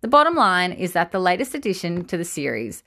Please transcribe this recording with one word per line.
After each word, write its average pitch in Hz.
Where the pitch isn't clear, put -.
The 226
bottom 302
line 180
is 180
that 175
the 190
latest 185
addition 180
to 180
the 170
series 120